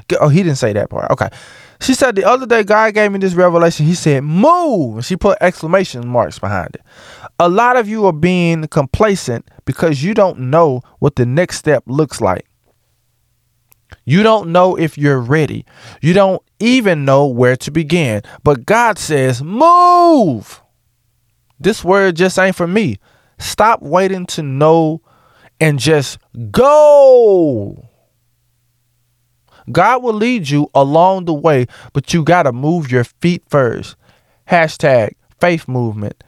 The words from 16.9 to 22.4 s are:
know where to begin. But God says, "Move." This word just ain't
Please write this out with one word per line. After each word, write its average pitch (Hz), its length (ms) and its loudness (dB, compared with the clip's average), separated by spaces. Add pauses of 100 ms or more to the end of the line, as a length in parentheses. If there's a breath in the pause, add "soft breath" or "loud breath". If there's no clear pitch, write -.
know 139 200 4
where 123 320 0
to - 140 -10
begin. 147 500 -2 (220 loud breath)
But 135 220 0
God 220 320 0
says, 131 440 -2
"Move." 311 1200 2 (960)
This - 240 -2
word 190 320 2
just 180 220 0
ain't 185 180 0